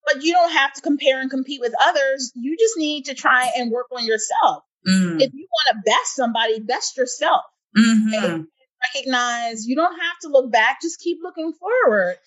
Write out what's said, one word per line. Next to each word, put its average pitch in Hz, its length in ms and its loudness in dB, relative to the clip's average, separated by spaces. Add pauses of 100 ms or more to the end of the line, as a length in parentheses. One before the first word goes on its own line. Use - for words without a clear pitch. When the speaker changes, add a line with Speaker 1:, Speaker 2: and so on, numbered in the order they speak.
Speaker 1:
but 285 180 -2
you 330 100 2
don't 339 180 4
have 277 220 0
to - 80 -18
compare 277 400 0
and 262 80 -4
compete 269 320 -6
with 233 200 -2
others. 269 540 2
You 262 220 -6
just 453 200 2
need 302 280 -4
to 277 80 -10
try 254 420 2
and 240 160 -2
work 247 240 -4
on 240 100 -8
yourself. 220 580 0 (240)
Speaker 2:
Mm. 185 340 2
Speaker 1:
If 269 120 4
you 302 180 -18
wanna 262 340 0
best 247 300 2
somebody, 226 460 0
best 247 360 -6
yourself. 277 460 0 (340)
Speaker 2:
Mm-hmm. 220 360 4 (120)
Speaker 1:
And 160 220 -4 (480)
recognize 240 720 -4
you 254 80 -2
don't 339 240 0
have 349 240 -6
to 320 60 -14
look 269 220 4
back, 240 300 2
just 330 200 -8
keep 349 200 -4
looking 330 320 -8
forward 254 640 2 (120)